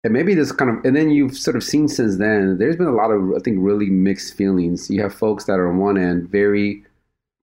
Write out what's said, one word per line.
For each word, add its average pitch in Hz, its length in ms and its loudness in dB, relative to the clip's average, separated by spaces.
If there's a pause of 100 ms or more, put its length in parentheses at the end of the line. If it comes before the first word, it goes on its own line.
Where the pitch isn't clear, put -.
and 110 80 0
maybe 165 220 2
this 143 160 2
kind 135 180 -2
of, 113 160 -4
and 135 120 2
then 156 140 2
you've 143 260 2
sort 143 180 -4
of 117 80 -2
seen 151 240 0
since 110 300 0
then, 98 420 2
there's 139 160 0
been 170 140 0
a 131 40 0
lot 110 200 2
of, 98 240 0
I - 20 -2
think, 107 220 -2
really 104 280 0
mixed 95 460 0
feelings. 90 560 -2
You 101 100 0
have 101 140 -4
folks 107 300 -2
that 95 160 0
are 90 80 0
on 90 100 0
one 101 180 2
end 87 320 0
very, 101 540 0 (600)